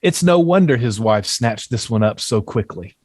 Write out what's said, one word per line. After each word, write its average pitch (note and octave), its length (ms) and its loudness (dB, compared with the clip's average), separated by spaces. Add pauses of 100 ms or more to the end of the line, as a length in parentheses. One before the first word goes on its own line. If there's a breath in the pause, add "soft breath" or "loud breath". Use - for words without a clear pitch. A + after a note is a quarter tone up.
It's - 220 0
no F3 160 4
wonder E3+ 380 4
his A#2 240 -2
wife G#2+ 260 2
snatched - 440 -4
this A#2 200 -6
one A2 140 2
up G#2+ 160 0
so A2+ 200 -2
quickly. G2 640 -8